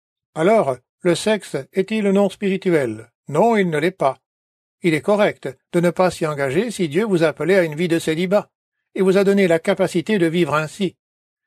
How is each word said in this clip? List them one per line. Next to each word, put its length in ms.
Alors, 420
le 140
sexe 400
est-il 360
non 200
spirituel ? 800
Non, 260
il 140
ne 100
l'est 100
pas. 300
Il 120
est 80
correct 480
de 80
ne 100
pas 220
s'y 140
engager 460
si 160
Dieu 180
vous 180
appelait 340
à 60
une 120
vie 120
de 120
célibat 500
et 60
vous 160
a 60
donné 240
la 120
capacité 600
de 80
vivre 280
ainsi. 420